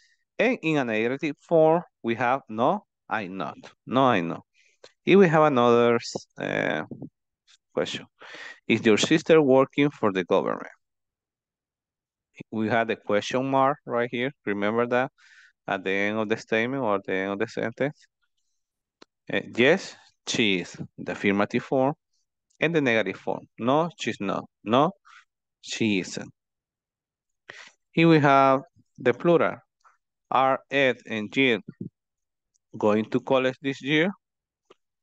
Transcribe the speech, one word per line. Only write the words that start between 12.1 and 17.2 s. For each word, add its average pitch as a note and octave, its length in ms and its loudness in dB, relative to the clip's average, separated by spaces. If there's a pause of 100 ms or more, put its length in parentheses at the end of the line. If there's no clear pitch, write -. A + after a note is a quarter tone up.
We A2 200 -4
had A2+ 180 0
the G#2+ 80 -4
question B2+ 540 -4
mark C3+ 340 2
right A#2+ 260 -4
here. B2+ 220 -6 (140)
Remember G#2+ 400 -2
that B2 260 -2 (560)
at G2 160 -6
the F#2+ 60 -4
end G2+ 280 -2
of A2 120 -2
the A2 80 -2
statement B2 440 -4
or G#2 220 0
the F#2+ 80 -8
end F#2+ 200 -4